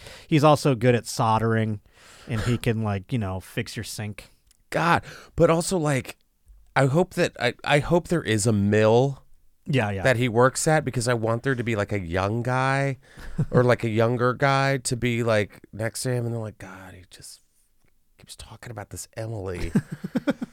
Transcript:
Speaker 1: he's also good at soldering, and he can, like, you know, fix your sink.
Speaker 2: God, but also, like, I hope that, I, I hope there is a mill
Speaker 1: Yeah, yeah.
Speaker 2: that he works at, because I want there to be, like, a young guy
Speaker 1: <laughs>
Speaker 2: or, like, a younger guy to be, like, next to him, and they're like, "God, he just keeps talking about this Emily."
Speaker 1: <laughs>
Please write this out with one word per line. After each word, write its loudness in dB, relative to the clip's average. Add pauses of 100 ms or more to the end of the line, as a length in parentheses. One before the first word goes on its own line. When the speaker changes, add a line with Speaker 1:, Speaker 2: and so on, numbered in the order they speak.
(280)
Speaker 1:
he's 4
also 6
good 4
at -2
soldering, 0 (440)
and -4
he 0
can, 0
like, -4
you -2
know, -4
fix -8
your -8
sink. -12 (400)
Speaker 2:
God, 0 (320)
but 6
also, 0
like, -2 (580)
I 4
hope 0
that, 0
I, -2 (120)
I 2
hope 0
there -2
is 0
a 4
mill 2 (400)
Speaker 1:
Yeah, 0
yeah. -6
Speaker 2:
that 2
he 0
works 2
at, 2
because -4
I 2
want -2
there -2
to -6
be, 0
like, -2
a -2
young -2
guy -2 (280)
Speaker 1:
<laughs> -4
Speaker 2:
or, 6
like, 4
a -2
younger 2
guy 2
to -4
be, -2
like, 0 (140)
next -6
to -2
him, -2
and -4
they're -6
like, -12
"God, -18
he -20
just -20 (760)
keeps -20
talking -18
about -12
this -14
Emily." -6
Speaker 1:
<laughs> 2 (720)